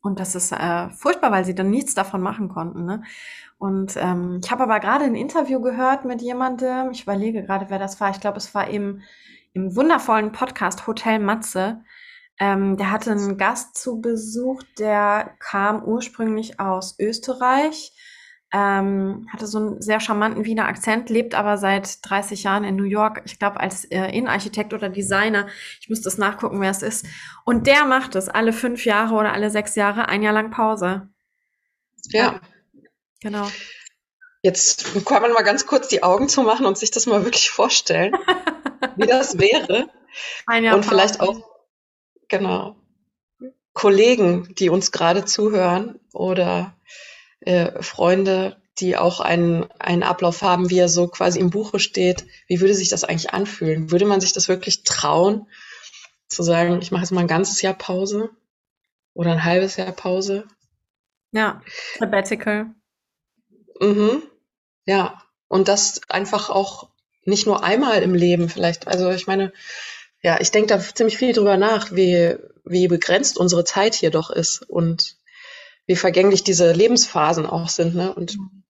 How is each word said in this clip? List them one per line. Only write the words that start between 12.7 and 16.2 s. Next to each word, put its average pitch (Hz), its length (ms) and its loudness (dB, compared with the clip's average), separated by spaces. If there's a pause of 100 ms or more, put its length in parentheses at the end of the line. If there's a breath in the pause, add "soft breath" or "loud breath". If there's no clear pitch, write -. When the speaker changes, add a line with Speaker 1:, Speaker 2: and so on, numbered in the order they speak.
Speaker 1:
der 190 140 -2
hatte 214 220 -2
einen 202 260 -2
Gast - 400 -2
zu 226 240 -6
Besuch, 233 600 -4 (160)
der 208 600 0
kam 208 440 -2
ursprünglich 220 760 -4